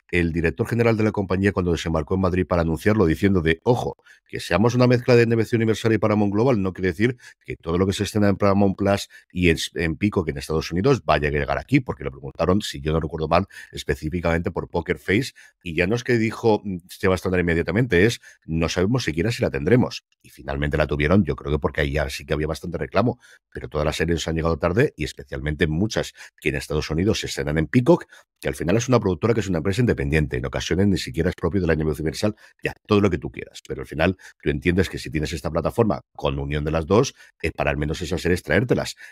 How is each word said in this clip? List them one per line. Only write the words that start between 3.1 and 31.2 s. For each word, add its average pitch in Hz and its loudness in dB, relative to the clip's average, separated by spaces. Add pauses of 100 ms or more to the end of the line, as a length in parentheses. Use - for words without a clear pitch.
de, 80 2
"Ojo, - 0 (320)
que - -10
seamos 110 2
una 123 4
mezcla 120 4
de 117 8
N 117 2
B 113 2
C 117 0
Universal 110 0
y 110 4
Paramount 104 2
Global 113 2
no 95 0
quiere 90 -2
decir 110 2 (260)
que 65 -10
todo 87 -2
lo 95 4
que 98 0
se 101 -2
estrena 104 2
en 92 0
Paramount 98 2
Plus 98 0 (200)
y 90 2
en, 78 4 (180)
en 80 -2
Peacock 98 0
en 71 -6
Estados 78 -4
Unidos 101 0
vaya 73 2
a 71 0
llegar 69 -2
aquí", 127 0
porque - -10
le 67 -6
preguntaron, 80 -2
si - -10
yo 78 -4
no 80 2
recuerdo 78 -6
mal, 85 2 (260)
específicamente 82 -2
por 82 -8
Poker 85 -4
Face, - 0 (300)
y 82 -8
ya 87 2
no 107 0
es 120 -6
que 123 2
dijo, 110 2
mm, 95 -6 (100)
se - -2
va 92 4
a - -
estrenar 90 0
inmediatamente, 87 2
es, 120 0 (240)
"No 82 0
sabemos 110 0
siquiera 85 -2
si 120 -4
la 87 0
tendremos". 80 2 (180)
Y - -20
finalmente 69 -4
la 76 2
tuvieron, 76 4
yo 71 -2
creo 71 -6
que 73 0
porque - -2
ahí 71 0
ya 71 -2
sí 71 -10
que 76 -4
había 76 -2
bastante 82 -6
reclamo, 92 -2 (320)
pero 67 -12
todas 76 -2
las 78 0
series 80 -2
han 80 -2
llegado 82 0
tarde 90 0
y 73 -6
especialmente 71 -4
muchas 82 -2 (260)
que 76 -2
en 67 -2
Estados 73 -4
Unidos 90 0
se 73 -8
estrenan 73 -4
en 78 0
Peacock, 127 2 (340)
que 78 -6
al 71 -2
final 85 0
es 123 -2
una 123 4
productora 101 0
que 107 0
es - -6
una 90 -2
empresa 95 -2
independiente, 76 0
en 62 -6
ocasiones 85 -2
ni 92 2
siquiera 80 -4